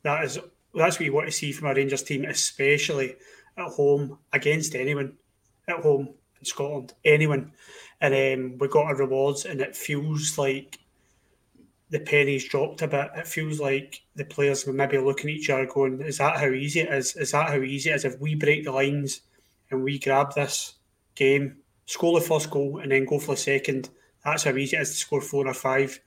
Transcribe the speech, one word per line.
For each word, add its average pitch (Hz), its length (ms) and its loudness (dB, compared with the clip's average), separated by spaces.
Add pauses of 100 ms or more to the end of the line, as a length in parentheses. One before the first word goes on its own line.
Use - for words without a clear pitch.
That 151 220 0
is, 131 160 -6 (340)
that's 170 240 4
what 165 80 -4
you 139 80 -2
want 151 140 0
to 156 40 -8
see 147 200 -4
from 147 180 -6
a 135 60 0
Rangers 135 280 0
team, 139 220 -4
especially 139 880 0 (420)
at 180 100 -8
home 147 500 2 (160)
against 151 400 0
anyone, 139 400 -4 (540)
at 170 140 -4
home 143 280 2 (300)
in - 60 -20
Scotland, 143 480 -6 (120)
anyone. 151 460 4 (500)
And, 139 120 4 (400)
um, 127 40 -16
we 139 120 0
got 147 180 4
our 147 80 0
rewards, 135 500 0
and 139 160 -6
it - 140 -4
feels 151 600 -4
like 135 420 -2 (1120)
the 151 100 -4
pennies 143 500 2
dropped 143 320 -2
a 160 60 -2
bit. 143 280 -2
It 160 120 -10
feels 151 320 -6
like 139 420 -4 (140)
the 147 100 -8
players 139 400 0
were 139 80 -4
maybe 135 240 0
looking 135 320 0
at 151 60 -4
each 151 160 -4
other 131 160 2
going, 135 340 0
"Is 147 160 -6
that 147 220 2
how 143 80 2
easy 139 320 0
it 156 120 0
is? 135 240 -2
Is 139 160 -4
that 151 180 2
how 143 120 0
easy 135 300 -2
it - 20 2
is? 139 120 -2
If 127 140 -4
we 147 140 -4
break 151 300 2
the 147 80 -4
lines 139 500 0 (480)
and 131 140 -2
we 139 160 -2
grab 139 340 2
this - 400 -4 (400)
game, 139 440 2 (280)
score 170 340 2
the - 60 0
first 151 240 0
goal 143 300 -2
and 139 120 -4
then 135 140 4
go 143 140 0
for 143 160 -2
the 131 60 -4
second, 135 480 0 (360)
that's 156 180 0
how 135 120 2
easy 139 200 0
it 156 60 0
is 139 80 -2
to - 60 -8
score - 260 -2
four 139 260 -2
or 131 60 -2
five." 135 540 0